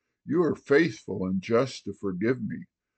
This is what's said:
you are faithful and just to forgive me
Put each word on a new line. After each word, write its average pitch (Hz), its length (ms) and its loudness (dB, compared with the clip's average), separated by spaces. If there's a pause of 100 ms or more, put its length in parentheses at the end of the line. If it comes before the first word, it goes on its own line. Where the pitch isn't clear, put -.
(240)
you 165 200 2
are 143 120 2
faithful 139 680 0
and 95 160 -2
just 123 440 0
to 101 80 -8
forgive 104 500 -2
me - 220 -8 (320)